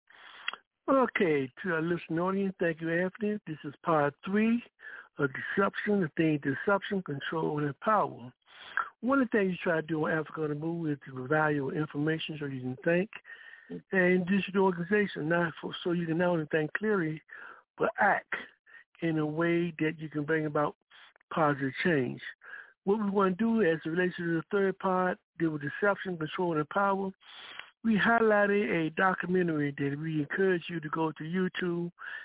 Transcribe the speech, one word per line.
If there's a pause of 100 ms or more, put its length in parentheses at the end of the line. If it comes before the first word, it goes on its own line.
(920)
Okay, (120)
to
our
listening
audience,
thank
you,
Anthony.
This
is (100)
part (100)
three (560)
of (260)
Deception,
the
theme
Deception,
Control,
and
Power. (680)
One
of
the
things
you
try
to
do
on
Africa
on
the
Move
is
to
provide
you
with
information
so
you
can
think. (840)
And
this
is
the
organization,
not
for, (100)
so
you
can
not
only
think
clearly, (560)
but
act (680)
in
a
way
that
you
can
bring
about (560)
positive (100)
change. (640)
What
we
want
to
do
as
it
relates
to
the
third
part, (200)
deal
with
deception,
control,
and
power, (760)
we
highlighted
a
documentary
that
we
encourage
you
to
go
to
YouTube (340)